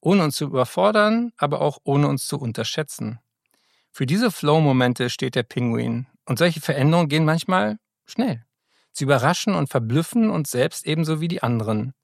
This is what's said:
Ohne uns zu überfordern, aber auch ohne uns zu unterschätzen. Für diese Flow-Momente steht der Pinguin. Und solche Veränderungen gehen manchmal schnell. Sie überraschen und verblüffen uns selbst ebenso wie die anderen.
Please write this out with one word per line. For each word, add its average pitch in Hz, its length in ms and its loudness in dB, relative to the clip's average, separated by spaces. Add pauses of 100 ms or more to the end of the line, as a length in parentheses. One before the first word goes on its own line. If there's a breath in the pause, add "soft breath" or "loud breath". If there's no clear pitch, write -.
Ohne 185 240 4
uns 147 120 -2
zu 151 80 -4
überfordern, 214 920 0
aber 143 240 -2
auch 147 240 -2
ohne 143 240 2
uns 139 180 -2
zu - 120 -6
unterschätzen. 117 800 -8 (720)
Für - 160 -4
diese 208 240 2
Flow-Momente 131 800 2
steht - 240 -6
der 123 80 0
Pinguin. 120 640 -4 (180)
Und 120 140 -2
solche 165 220 0
Veränderungen 151 480 2
gehen 156 160 2
manchmal 185 540 0 (260)
schnell. 185 400 -4 (480)
Sie - 120 -6
überraschen 135 500 2
und 147 140 0
verblüffen 147 640 0
uns 160 200 -2
selbst - 360 -2
ebenso 156 340 -2
wie 170 80 -4
die - 140 -4
anderen. 113 600 -2